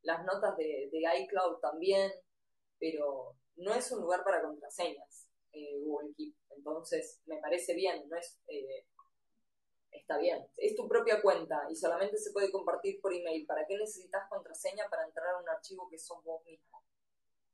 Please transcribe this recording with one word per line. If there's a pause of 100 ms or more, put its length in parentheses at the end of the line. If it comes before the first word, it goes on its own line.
las
notas
de,
de
iCloud
también, (680)
pero (200)
no
es
un
lugar
para
contraseñas, (240)
eh,
Google
Keep. (160)
Entonces,
me
parece
bien,
no
es, (100)
eh, (1040)
está
bien. (120)
Es
tu
propia
cuenta
y
solamente
se
puede
compartir
por
email.
¿Para
qué
necesitas
contraseña
para
entrar
a
un
archivo
que
sos
vos
mismo? (680)